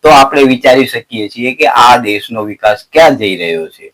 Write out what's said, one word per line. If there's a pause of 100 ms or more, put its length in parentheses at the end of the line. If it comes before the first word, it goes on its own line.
તો
આપણે
વિચારી
શકીએ
છીએ
કે
આ
દેશનો
વિકાસ
ક્યાં
જઈ
રહ્યો
છે.